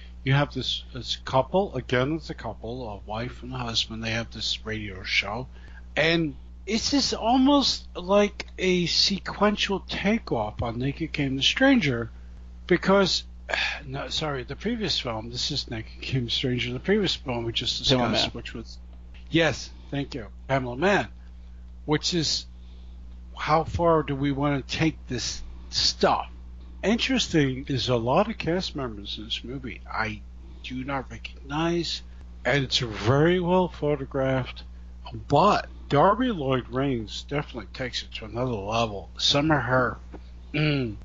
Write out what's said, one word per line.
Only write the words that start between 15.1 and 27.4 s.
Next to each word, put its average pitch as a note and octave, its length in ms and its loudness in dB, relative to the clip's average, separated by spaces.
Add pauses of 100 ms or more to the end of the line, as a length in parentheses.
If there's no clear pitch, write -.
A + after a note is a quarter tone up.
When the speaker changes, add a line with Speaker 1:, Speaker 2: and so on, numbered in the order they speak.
Speaker 1:
this B2 180 -4
is C#3 220 -4
Naked A2+ 300 -8
Came C3 240 0
the A2+ 60 -4
Stranger, B2 400 0
the B2 80 -4
previous G3 360 2
film A#2+ 300 -4
we A#2 60 -2
just - 380 0
Speaker 2:
Pamela B2 220 6
Speaker 1:
discussed, A2 240 2
Speaker 2:
Mann. A#2 40 -8
Speaker 1:
which - 140 -10
was, - 240 -12 (540)
yes, D#3 400 2 (180)
thank C#3 240 -4
you, A2 140 -8 (200)
Pamela B2+ 300 0
Mann, E3 300 4 (800)
which D3+ 280 2
is, - 320 0 (920)
how D#3 280 2
far E3 400 4
do C#3+ 120 -2
we C#3+ 160 2
wanna C#3 300 2
take - 360 0 (100)
this - 340 -4 (300)
stuff? - 560 2 (560)
Interesting E3 840 2